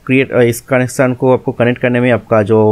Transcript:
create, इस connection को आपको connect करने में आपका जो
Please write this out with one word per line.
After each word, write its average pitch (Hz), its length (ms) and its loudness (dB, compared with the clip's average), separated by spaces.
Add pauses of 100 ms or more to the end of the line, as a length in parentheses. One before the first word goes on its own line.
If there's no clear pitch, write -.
create, 131 260 0
इस 120 280 0
connection 127 540 -2
को 127 180 0
आपको 127 200 -2
connect 120 280 -2
करने 123 200 0
में 123 120 0
आपका 113 300 0
जो 110 160 2 (140)